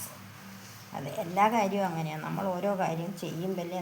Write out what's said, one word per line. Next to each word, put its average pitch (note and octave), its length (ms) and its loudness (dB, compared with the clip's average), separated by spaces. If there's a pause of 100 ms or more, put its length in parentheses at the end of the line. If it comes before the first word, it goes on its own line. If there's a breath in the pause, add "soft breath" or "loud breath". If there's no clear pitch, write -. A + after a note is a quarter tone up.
(960)
അതെ, D3 140 -4 (120)
എല്ലാ F#3 220 4 (100)
കാര്യവും G3+ 340 4
അങ്ങനെയാണ്. D#3+ 380 -2
നമ്മൾ F3+ 180 0 (100)
ഓരോ G3 160 2 (120)
കാര്യം E3+ 280 0 (100)
ചെയ്യുമ്പോഴല്ലേ F3 600 -2